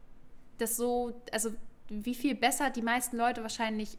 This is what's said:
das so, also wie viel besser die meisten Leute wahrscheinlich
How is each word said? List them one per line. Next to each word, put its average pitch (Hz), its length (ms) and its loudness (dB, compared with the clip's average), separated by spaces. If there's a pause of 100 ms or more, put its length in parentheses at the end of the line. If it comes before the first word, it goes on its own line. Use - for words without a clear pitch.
(580)
das 226 200 0
so, 240 440 2 (120)
also 220 180 2 (380)
wie 208 260 -2
viel 269 200 4
besser 277 340 4
die 233 140 -2
meisten 240 340 2
Leute 240 240 2
wahrscheinlich 220 580 -2